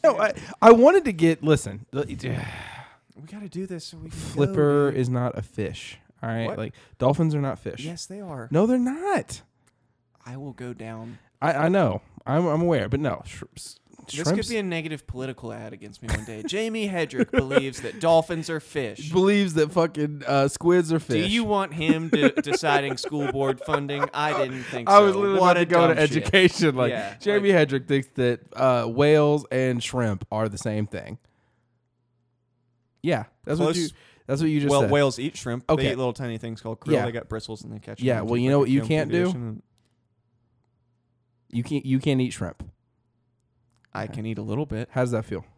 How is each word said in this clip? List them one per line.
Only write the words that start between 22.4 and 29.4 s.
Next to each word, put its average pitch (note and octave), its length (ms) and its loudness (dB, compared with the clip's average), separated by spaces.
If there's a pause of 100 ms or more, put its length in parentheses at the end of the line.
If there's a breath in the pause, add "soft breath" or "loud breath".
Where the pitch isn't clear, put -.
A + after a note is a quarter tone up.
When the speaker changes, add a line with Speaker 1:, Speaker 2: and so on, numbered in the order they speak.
Speaker 2:
deciding C#3+ 560 -2
school C#3+ 340 -6
board C3+ 300 -2
funding? C#3+ 420 -4 (100)
I D3+ 200 -2 (100)
didn't C3 200 -8
think A#2+ 260 -6
Speaker 1:
I G3+ 100 10
was G3 140 6
Speaker 2:
so. G3 60 -2
Speaker 1:
literally G3 200 2
Speaker 2:
What F3+ 120 6
Speaker 1:
about F3 100 4
Speaker 2:
a F3 40 4
Speaker 1:
to E3+ 60 -4
go E3+ 160 6
to E3 80 4
Speaker 2:
dumb D#3 120 4
shit. C#3+ 180 0
Speaker 1:
education. F3 500 4
Like, B2+ 160 2
Speaker 2:
Yeah, G#2 280 -6
Speaker 1:
Jamie G3+ 340 2
Speaker 2:
like D3+ 160 4
Speaker 1:
Hedrick C3 180 -4
thinks C#3 280 0
that, B2 260 0 (120)
uh, B2 340 2
whales D3 640 4